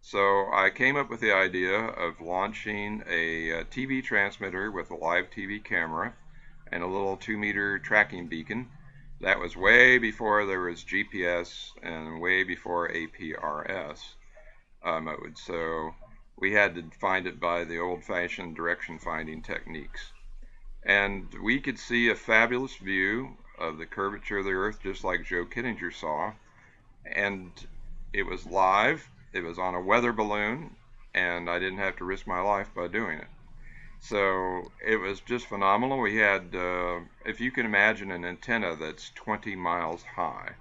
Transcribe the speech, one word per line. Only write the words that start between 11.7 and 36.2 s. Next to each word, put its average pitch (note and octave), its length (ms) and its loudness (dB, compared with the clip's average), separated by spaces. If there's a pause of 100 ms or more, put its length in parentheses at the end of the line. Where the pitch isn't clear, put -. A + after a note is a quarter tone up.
and D#2+ 380 -8
way F#2 220 4
before F2 480 -2
A E2 180 -4
P D#2+ 260 -10
R D2+ 360 -4
S, D2+ 440 -8 (720)
uh, E2 160 0
mode. D#2+ 360 -8
So E2 540 -4 (480)
we G2 140 0
had G2+ 220 4
to E2+ 80 -8 (180)
find F#2 260 2
it D2+ 140 -6
by F2 240 2
the E2 140 -6
old-fashioned F2 760 -2
direction E2 440 -2
finding D#2+ 420 -6
techniques. - 720 -8 (720)
And G2 480 2 (100)
we A#2+ 180 2
could C#3 180 -4
see A#2+ 320 4
a G#2+ 40 6
fabulous A#2 640 2
view G2 640 0 (200)
of D#2+ 200 -4
the D#2+ 80 -10
curvature G2+ 540 -4
of F#2+ 40 -2
the G2 80 0
Earth, G2 300 0
just F#2+ 200 -6
like F2+ 220 -2
Joe F2 220 -2
Kittinger A2+ 480 -6
saw. E2 400 -4 (720)
And F#2+ 460 -2 (600)
it G2 120 0
was F2+ 200 -6
live, G2 640 4 (240)
it F#2 120 -4
was E2+ 140 -6
on F#2 160 0
a F2+ 60 0
weather A#2 320 4
balloon, G#2+ 640 -2 (380)
and F2 340 0
I F2 100 0
didn't F#2 200 -2
have F#2+ 180 -2
to - 80 -8
risk F#2 220 -4
my F2+ 140 0
life G2+ 360 2
by F2 120 -4
doing F#2 300 -2
it. - 100 -14 (720)
So F#2 680 2 (160)
it A2 120 4
was G2 220 -4
just A#2+ 260 -4
phenomenal. G#2+ 540 2
We G#2+ 160 2
had, F#2+ 380 4